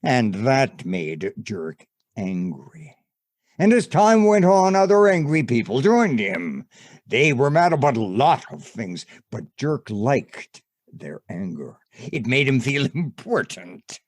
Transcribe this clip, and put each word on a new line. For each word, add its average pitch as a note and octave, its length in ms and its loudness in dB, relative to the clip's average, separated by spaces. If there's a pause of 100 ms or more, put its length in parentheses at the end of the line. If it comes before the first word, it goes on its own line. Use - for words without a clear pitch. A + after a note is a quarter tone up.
And B2 320 0 (120)
that C3+ 400 0
made F2 560 -6
Jerk D#2+ 440 -10 (320)
angry. F2+ 800 -8 (640)
And F#3+ 120 4
as A#3 160 2
time G#3+ 380 4
went G#3 200 4
on, F#3+ 300 4
other G3 320 4
angry D#3+ 360 2
people A2+ 380 -2
joined G3+ 380 2
him. E2 460 -6 (400)
They C#3+ 280 2
were C3+ 180 0
mad E3 220 4
about C#3 240 2
a A#2 40 -2
lot A2+ 500 0
of D2 120 -16
things, F#2 420 -12 (260)
but - 260 -14
Jerk C#3+ 320 -6
liked A2+ 720 -4 (300)
their D2+ 380 -18
anger. E2+ 480 -12 (340)
It C3+ 140 -8
made C3 220 0
him C3+ 120 0
feel C#3 340 -4
important. - 1160 -8